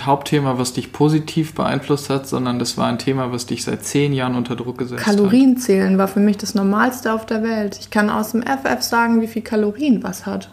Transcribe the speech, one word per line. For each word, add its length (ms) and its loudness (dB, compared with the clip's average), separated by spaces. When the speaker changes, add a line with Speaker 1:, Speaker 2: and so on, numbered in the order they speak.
Speaker 1:
Hauptthema, 520 0
was 140 -2
dich 220 -6
positiv 600 2
beeinflusst 540 -2
hat, 200 -2
sondern 280 -2
das 200 -4
war 100 0
ein 120 -2
Thema, 340 -2
was 140 -6
dich 180 -6
seit 180 -4
zehn 300 0
Jahren 220 0
unter 200 -2
Druck 220 -6
gesetzt 280 -6
hat. 80 2
Speaker 2:
Kalorien 440 6
zählen 400 2
war 100 2
für 140 0
mich 160 4
das 180 -4
Normalste 580 0
auf 120 -4
der 180 -2
Welt. 380 -2
Ich 80 -16
kann 200 2
aus 220 -2
dem 120 0
F 200 -2
F 180 -2
sagen, 400 2
wie 60 -2
viel 140 -6
Kalorien 600 2
was 240 -8
hat. 280 -8